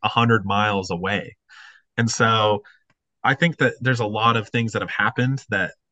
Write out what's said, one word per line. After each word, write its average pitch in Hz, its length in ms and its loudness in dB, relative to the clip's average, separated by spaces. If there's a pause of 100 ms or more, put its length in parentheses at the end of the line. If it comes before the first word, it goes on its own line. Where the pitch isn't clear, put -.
a 107 60 0
hundred 117 360 2
miles 101 460 0
away. 95 460 -6 (600)
And 117 140 0
so 110 540 2 (580)
I - 120 2
think 170 240 -2
that 131 220 2
there's 120 200 0
a 110 60 -2
lot 110 300 2
of 107 120 -4
things 117 240 -2
that 104 100 -2
have 90 80 -8
happened 127 600 -2
that, 95 240 -2 (180)